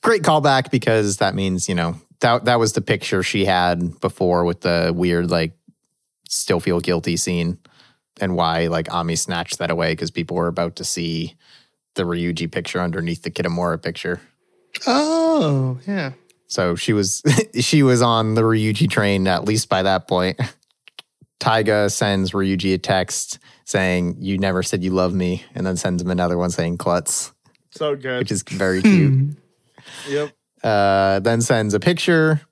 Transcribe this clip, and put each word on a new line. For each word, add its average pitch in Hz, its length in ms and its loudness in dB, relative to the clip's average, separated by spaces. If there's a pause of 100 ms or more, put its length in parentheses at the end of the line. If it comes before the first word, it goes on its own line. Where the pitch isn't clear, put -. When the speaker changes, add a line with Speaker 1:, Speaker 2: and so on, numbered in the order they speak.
Speaker 1:
great 214 220 2
callback 143 480 4
because 110 480 2
that 98 160 0
means, 95 340 -2
you 95 60 0
know, 85 220 -2 (240)
that, 120 260 2
that 123 120 4
was 113 140 2
the 110 80 0
picture 98 420 -2
she 98 220 0
had 87 560 0
before 87 460 0
with 85 160 -4
the 85 340 0
weird, 87 340 0
like, 82 220 0 (720)
still - 340 -2
feel 87 200 0
guilty 85 380 -2
scene 87 400 -2 (600)
and 92 160 -2
why, 82 340 0
like, 82 260 -4
Ami 85 200 -2
snatched 85 440 -6
that 85 120 -4
away 82 240 0
'cause 82 160 -6
people 87 280 -6
were 85 80 0
about 85 300 -4
to 87 80 -12
see 82 520 -6 (600)
the 95 80 -2
Ryuji 85 460 -4
picture 90 300 -6
underneath 85 420 -4
the 85 80 -8
Kitamura 87 520 -4
picture. 85 400 -6 (640)
Speaker 2:
Oh, 262 1000 2
yeah. 175 260 -4 (340)
Speaker 1:
So 87 300 0
she - 180 0
was, 98 280 0 (180)
<laughs> - 200 -2
she 147 220 4
was 127 180 6
on 113 320 2
the 113 80 2
Ryuji 110 480 2
train, 98 380 2
at 90 180 2
least 110 240 0
by 95 140 2
that 95 260 0
point. 92 320 0 (1000)
Taiga 107 500 2
sends 98 420 0
Ryuji 95 420 0
a 92 40 -2
text - 600 -4 (260)
saying, 90 560 -2
"You 95 180 -4
never 95 240 0
said 90 200 -4
you 92 100 -2
love 90 220 0
me," 92 300 -2 (100)
and 92 120 -4
then 92 100 -2
sends 90 260 -4
him 90 80 -4
another 87 280 0
one 87 120 -2
saying, 85 280 -4
"Klutz." - 540 -2 (400)
Speaker 3:
So 147 220 -4
good. 131 260 -6
Speaker 1:
Which 123 120 -4
is 98 100 -4
very - 380 -2
Speaker 2:
Hmm. 214 80 6
Speaker 1:
cute. 147 480 4 (720)
Speaker 3:
Yep. 143 240 -4 (300)
Speaker 1:
Uh, 98 580 2
then 117 220 0
sends 110 320 0
a 104 60 2
picture 160 600 2 (120)